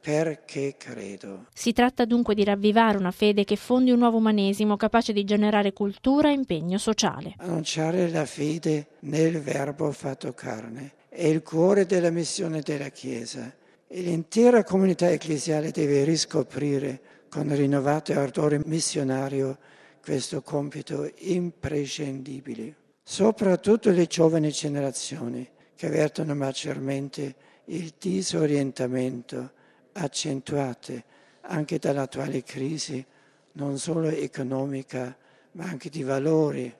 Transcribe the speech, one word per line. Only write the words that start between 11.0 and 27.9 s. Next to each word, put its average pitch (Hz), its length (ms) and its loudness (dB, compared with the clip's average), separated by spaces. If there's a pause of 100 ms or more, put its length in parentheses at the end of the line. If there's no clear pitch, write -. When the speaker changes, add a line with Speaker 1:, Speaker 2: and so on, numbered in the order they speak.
Speaker 1:
è 165 180 -2
il 156 160 4
cuore 185 420 4
della 175 260 4
missione 165 500 -4
della 143 300 -6
Chiesa 123 600 -10 (380)
e 180 120 -10
l'intera 208 600 4
comunità 180 480 4
ecclesiale 151 640 -2
deve 143 320 2
riscoprire 143 960 -2 (280)
con 147 240 -4
rinnovato 143 600 0
ardore 147 520 0
missionario 135 960 -2 (420)
questo 147 420 -4
compito 147 760 -6
imprescindibile. 139 1600 -6 (260)
Soprattutto 208 840 2
le 180 160 6
giovani 160 460 2
generazioni 139 960 -6 (260)
che - 120 -8
avvertono 151 480 0
maggiormente 139 1000 -4 (300)
il 165 340 -8